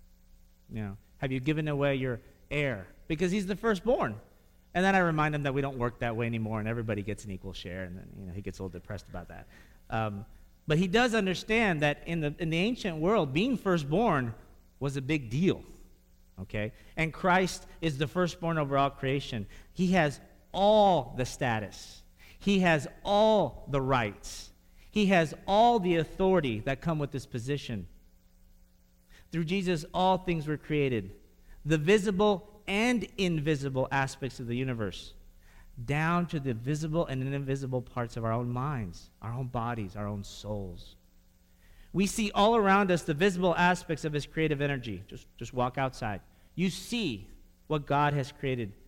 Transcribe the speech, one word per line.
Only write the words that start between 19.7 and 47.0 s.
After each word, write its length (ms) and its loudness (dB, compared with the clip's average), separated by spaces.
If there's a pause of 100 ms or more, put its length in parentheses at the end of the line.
He 140 0
has 320 2 (320)
all 680 4
the 80 0
status. 760 -4 (360)
He 220 2
has 280 4 (160)
all 640 4
the 120 0
rights. 680 -2 (400)
He 160 4
has 280 4 (120)
all 340 6
the 160 2
authority 640 2
that 200 -4
come 180 -2
with 120 -4
this 160 -8
position. 600 -6 (1400)
Through 140 -2
Jesus, 480 0
all 240 4
things 300 -2
were 100 -2
created, 560 0 (520)
the 140 2
visible 720 2 (200)
and 380 2 (120)
invisible 720 0
aspects 480 -2
of 80 -8
the 100 -2
universe, 580 -4 (720)
down 420 0
to 120 -4
the 160 -2
visible 520 -2
and 160 -4
invisible 600 -4
parts 340 -6
of 80 -4
our 80 0
own 160 0
minds, 600 -4 (100)
our 120 -8
own 160 -6
bodies, 480 -4
our 100 -6
own 160 -6
souls. 720 -10 (1000)
We 140 2
see 280 0
all 200 6
around 360 6
us 120 4
the 120 -2
visible 420 2
aspects 480 2
of 80 -2
his 140 -4
creative 340 0
energy. 480 -2
Just, 180 -18 (100)
just 160 -12
walk 240 -2
outside. 440 -4 (340)
You 160 0
see 580 -6 (380)